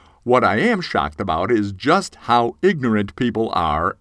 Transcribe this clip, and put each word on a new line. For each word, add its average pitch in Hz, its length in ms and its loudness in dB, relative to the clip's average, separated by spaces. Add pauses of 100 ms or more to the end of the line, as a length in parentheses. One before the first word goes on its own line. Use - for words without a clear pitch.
(240)
What 120 200 4
I 98 140 2
am 202 240 0
shocked 78 400 -4
about 92 300 -2
is 104 200 0
just 156 440 -2
how 120 460 0
ignorant 123 540 0
people 113 380 -2
are 82 480 -2